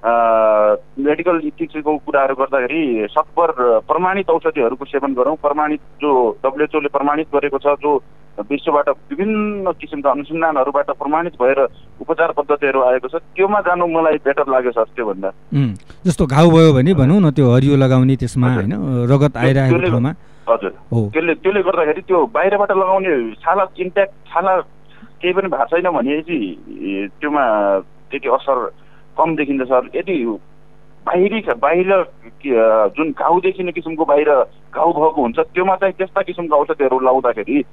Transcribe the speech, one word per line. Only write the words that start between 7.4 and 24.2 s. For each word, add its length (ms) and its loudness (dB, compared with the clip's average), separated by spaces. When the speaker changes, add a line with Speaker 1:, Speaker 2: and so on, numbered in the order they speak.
Speaker 1:
छ, 100 -2
जो 360 -2
विश्वबाट 500 -2
विभिन्न 800 -4
किसिमका 400 -4
अनुसन्धानहरूबाट 800 -2
प्रमाणित 420 -4
भएर 340 0
उपचार 300 -2
पद्धतिहरू 500 -2
आएको 260 0
छ, 80 -10
त्योमा 440 -2
जानु 280 0
मलाई 300 0
बेटर 340 -2
लाग्यो 200 0
सर, 120 0
त्योभन्दा। 440 -6
Speaker 2:
उम्, 460 -4
जस्तो 200 0
घाउ 260 6
भयो 220 8
भने 200 4
भनौँ 280 4
न, 100 4
त्यो 200 4
हरियो 240 4
लगाउने 400 4
त्यसमा, 320 -2
Speaker 1:
हजुर। 160 0
Speaker 2:
होइन, 480 -2
रगत 200 4
Speaker 1:
त्यो, 100 -8
Speaker 2:
आइरहेको 280 2
Speaker 1:
त्यसले 200 2
Speaker 2:
ठाउँमा। 240 0
Speaker 1:
हजुर। 240 0
Speaker 2:
हो। 220 0
Speaker 1:
त्यसले, 220 0
त्यसले 260 -2
गर्दाखेरि 400 0
त्यो 240 2
बाहिरबाट 460 0
लगाउने 600 0
छाला 360 -2
इन्ट्याक्ट, 340 -2
छाला 440 -2